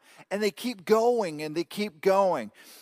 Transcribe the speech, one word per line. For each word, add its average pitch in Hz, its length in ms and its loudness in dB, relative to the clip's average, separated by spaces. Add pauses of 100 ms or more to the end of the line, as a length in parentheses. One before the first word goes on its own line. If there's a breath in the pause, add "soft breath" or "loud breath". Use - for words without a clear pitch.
(300 loud breath)
And 202 140 -4
they 208 80 2
keep 220 340 -8
going 214 560 2
and 151 160 -6
they 170 60 -2
keep 202 380 -8
going. 185 500 2 (300 loud breath)